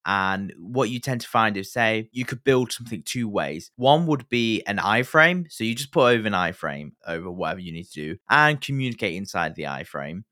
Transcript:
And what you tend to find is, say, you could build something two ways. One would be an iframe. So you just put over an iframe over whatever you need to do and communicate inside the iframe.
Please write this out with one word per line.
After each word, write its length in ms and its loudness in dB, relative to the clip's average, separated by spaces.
And 500 -2
what 320 -2
you 100 -6
tend 220 -4
to 80 -12
find 300 2
is, 120 -8
say, 400 0
you 140 -6
could 200 -8
build 280 4
something 300 -10
two 260 -4
ways. 480 -6
One 300 4
would 240 0
be 360 2
an 120 -2
iframe. 720 4
So 100 -8
you 120 0
just 180 -10
put 220 6
over 120 2
an 60 0
iframe 600 -2
over 240 -8
whatever 300 -6
you 120 -12
need 160 -12
to 260 -10
do 20 -12
and 280 4
communicate 580 -4
inside 380 -4
the 100 -8
iframe. 680 -8